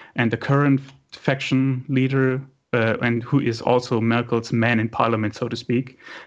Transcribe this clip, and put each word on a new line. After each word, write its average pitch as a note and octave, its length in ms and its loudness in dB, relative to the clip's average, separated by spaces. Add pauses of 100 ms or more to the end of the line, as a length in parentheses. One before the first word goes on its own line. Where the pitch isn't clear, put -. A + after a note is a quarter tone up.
(160)
and A#2 140 2
the - 80 -2
current C#3 420 2 (320)
faction C3 800 0
leader, C3 500 2 (320)
uh, A2+ 300 2
and A#2 220 0
who C3+ 160 2
is A2+ 220 -2
also B2 400 2
Merkel's A#2 500 0
man A#2 280 2
in A2+ 100 -2
parliament, A2 460 -2
so B2 120 -6
to A#2 80 -6
speak, A#2+ 420 -4 (300)